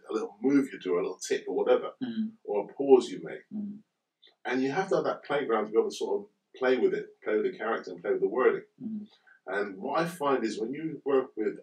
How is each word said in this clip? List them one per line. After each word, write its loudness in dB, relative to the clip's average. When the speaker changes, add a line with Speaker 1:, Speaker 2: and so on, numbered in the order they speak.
Speaker 1:
a -4
little -6
move 2
you -12
do, -2
a 2
little -6
tick -2
or -6
whatever, 2
Speaker 2:
Mm-hmm. -4
Speaker 1:
or -2
a -16
pause 6
you -10
make. -10
Speaker 2:
Mm-hmm. -8
Speaker 1:
And 0
you 0
have -2
to 2
have 0
that -4
playground 0
to -14
be 4
able 4
to -8
sort -2
of -12
play 4
with 4
it, -6
play 0
with 2
the -16
character -4
and -12
play 0
with 0
the 2
wording. 2
Speaker 2:
Mm-hmm. -8
Speaker 1:
And -4
what -4
I 0
find 0
is -4
when -4
you -6
work 2
with -2